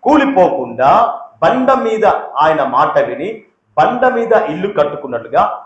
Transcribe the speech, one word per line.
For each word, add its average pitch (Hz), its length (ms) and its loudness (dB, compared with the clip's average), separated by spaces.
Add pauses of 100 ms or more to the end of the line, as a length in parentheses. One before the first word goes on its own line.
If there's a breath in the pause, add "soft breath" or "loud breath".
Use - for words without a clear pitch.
కూలిపోకుండా 240 880 2 (520)
బండ 247 280 2
మీద 226 340 0 (340)
ఆయన 156 240 2
మాట 139 340 0
విని 143 460 -4 (340)
బండ 247 300 2
మీద 233 240 0
ఇల్లు 185 360 0
కట్టుకున్నట్లుగా 143 1000 -4